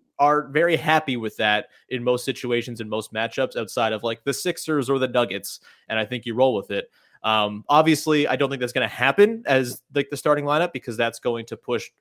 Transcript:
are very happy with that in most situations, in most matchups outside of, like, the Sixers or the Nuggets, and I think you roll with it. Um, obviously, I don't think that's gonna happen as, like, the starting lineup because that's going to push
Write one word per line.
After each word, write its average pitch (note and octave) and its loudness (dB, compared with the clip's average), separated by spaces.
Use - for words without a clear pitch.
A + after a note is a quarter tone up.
are D3 4
very D#3+ 2
happy D3+ 2
with A2 -6
that G#2+ 2
in A#2+ -6
most B2 2
situations, A#2+ -4
in G#2+ -8
most G#2+ -6
matchups A#2 -4
outside A2+ -2
of, G#2+ -4
like, A#2 -4
the C#3+ -2
Sixers D3 -2
or C3+ 2
the B2+ 0
Nuggets, A2+ -2
and A2 -4
I A2 -2
think A#2 -8
you A2+ -6
roll B2+ 4
with G2 -4
it. G2+ -6
Um, G#2+ 0
obviously, D3+ 4
I C3+ 0
don't C3+ 0
think C3 -8
that's B2 -4
gonna A#2 0
happen G#3 2
as, C3 0
like, C#3 -2
the C3+ -8
starting D3 2
lineup D#3+ 0
because A2 -8
that's A#2 -2
going A#2 -4
to A2+ -10
push A#2 -4